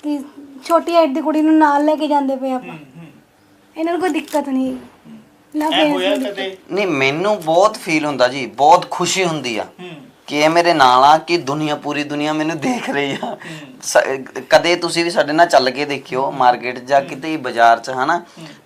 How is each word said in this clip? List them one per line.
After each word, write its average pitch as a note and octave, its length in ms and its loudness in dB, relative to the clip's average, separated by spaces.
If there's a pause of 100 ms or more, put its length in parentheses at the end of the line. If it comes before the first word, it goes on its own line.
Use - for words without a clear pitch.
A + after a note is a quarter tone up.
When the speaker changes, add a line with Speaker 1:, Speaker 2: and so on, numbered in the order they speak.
Speaker 1:
ਕਿ D4 160 -4 (460)
ਛੋਟੀ E4+ 300 0
ਹਾਈਟ D#4+ 160 4
ਦੀ C4 100 -4
ਕੁੜੀ D#4 220 0
ਨੂੰ D#4 160 4
ਨਾਲ D4 260 4
ਲੈ D4+ 120 2
ਕੇ D4 120 -4
ਜਾਂਦੇ C4+ 280 0
ਪਏ C4 160 -6
ਆਪਾਂ। B3+ 160 -8
Speaker 2:
ਹੂੰ, D#3 180 -16 (100)
ਹੂੰ। E3 100 -18 (720)
Speaker 1:
ਇਹਨਾਂ D#4+ 160 -4
ਨੂੰ F4 80 -2
ਕੋਈ - 100 0
ਦਿੱਕਤ D4 380 -4
ਨਹੀਂ C4 180 -2
ਹੈਗੀ। B3+ 440 -12
Speaker 2:
ਹੂੰ। A3+ 80 -20 (380)
Speaker 1:
ਨਾ D4+ 80 -2
Speaker 2:
ਐਂ D#4 60 -2
Speaker 1:
parents F#3+ 240 2
Speaker 2:
ਹੋਇਆ F#3 160 -2
Speaker 1:
ਨੂੰ C#4 80 0
ਦਿੱਕਤ। G#3 140 -6
Speaker 2:
ਕਦੇ? F#3+ 240 -8 (160)
Speaker 3:
ਨਹੀਂ, G3 140 -2
ਮੈਨੂੰ E3 540 0
ਬਹੁਤ F3 360 2
ਫੀਲ D#3 280 -2
ਹੁੰਦਾ C3 240 0
ਜੀ, C3 180 -6
ਬਹੁਤ C#3+ 440 2
ਖੁਸ਼ੀ F3+ 340 -2
ਹੁੰਦੀ C3 340 -4
ਆ F#2 80 -6 (140)
Speaker 2:
ਹੂੰ। F3+ 100 -16 (360)
Speaker 3:
ਕਿ C#3+ 120 -4
ਇਹ D3+ 120 4
ਮੇਰੇ E3+ 240 4
ਨਾਲ C3 300 6
ਆ, D3+ 140 8
ਕਿ E3 180 -2
ਦੁਨੀਆ, D3 380 -4
ਪੂਰੀ C#3+ 300 -6
ਦੁਨੀਆ D3 280 -4
ਮੈਨੂੰ D#3 260 -4
ਦੇਖ C3 320 -4
ਰਹੀ C#3 220 -2
ਆ। - 140 -8
Speaker 2:
ਹੂੰ। A3+ 100 -10 (460)
Speaker 3:
ਸ-, - 400 0 (280)
ਕਦੇ D#3+ 260 4
ਤੁਸੀਂ E3+ 280 -2
ਵੀ E3+ 60 -2
ਸਾਡੇ D3+ 220 0
ਨਾਲ E3 140 6
ਚੱਲ C3+ 240 2
ਕੇ C3 140 -4
ਦੇਖਿਓ, C3+ 400 -6
Speaker 2:
ਹੂੰ। C#3+ 100 -4
Speaker 3:
ਮਾਰਕੀਟ B2 440 0
ਜਾਂ C3+ 220 2
Speaker 2:
ਹੂੰ। C#3 80 -8
Speaker 3:
ਕਿਤੇ D#3 280 -6
ਬਾਜ਼ਾਰ A#2 420 4
'ਚ, A#2 120 -10
ਹਨਾ, C3+ 280 -2
Speaker 2:
ਹੂੰ। F3 280 -14 (200)